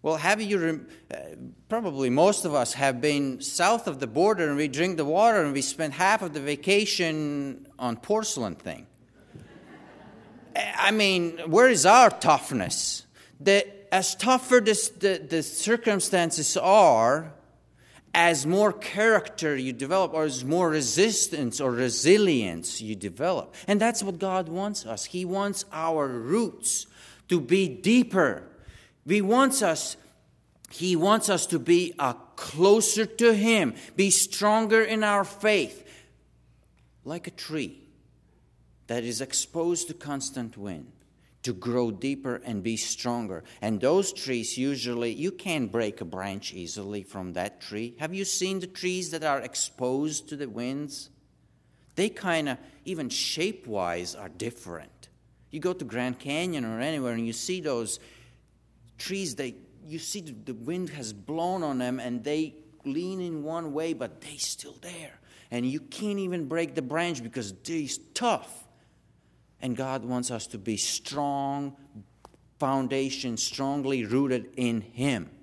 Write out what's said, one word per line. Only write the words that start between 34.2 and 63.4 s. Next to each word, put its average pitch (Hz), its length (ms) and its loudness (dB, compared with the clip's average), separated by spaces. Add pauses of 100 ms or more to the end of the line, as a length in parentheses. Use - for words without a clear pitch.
in 220 220 0
our 202 200 4
faith, 202 640 0 (1160)
like 165 220 -10
a 165 40 -12
tree - 520 -8 (1040)
that 120 160 -4
is 117 180 -6
exposed 165 640 -4
to - 60 -10
constant 135 640 -8
wind, 95 340 -12 (520)
to 123 100 -4
grow 120 380 -2
deeper 131 520 -6
and 104 200 -6
be 113 120 -2
stronger. 110 680 -6 (180)
And 104 180 -2
those 185 320 2
trees 123 460 -6
usually, 120 560 -4
you 160 180 -4
can't 156 400 -4
break 107 300 -2
a 90 40 -8
branch 95 500 -10
easily 95 480 -10
from 92 300 -10
that 90 280 -6
tree. 117 380 -10
Have 156 160 -6
you 190 100 -4
seen 190 340 -4
the 180 80 -10
trees 180 440 -6
that 156 120 -8
are 139 180 0
exposed 135 880 -4
to 151 60 -8
the 139 140 -8
winds? 131 600 -8 (840)
They 196 140 0
kinda, 156 480 -2 (260)
even 156 260 -8
shape-wise, 98 1080 -4
are 98 140 -14
different. 87 800 -12 (420)
You 156 80 -10
go 180 140 -4
to 151 120 -8
Grand 123 320 -6
Canyon 156 480 -4
or 113 140 -6
anywhere 135 340 -4
and 113 140 -4
you 113 60 -6
see 185 280 -6
those 120 380 -4 (960)
trees, 185 380 -6
they, 127 180 -8 (320)
you 156 140 -12
see 202 220 -10
the, 156 100 -16
the 110 240 -12
wind 156 340 -6
has 131 240 -10
blown 165 480 -6
on 143 160 -4
them 127 220 -2
and 120 240 -8
they 151 320 -4 (300)
lean 180 360 -6
in 160 220 -6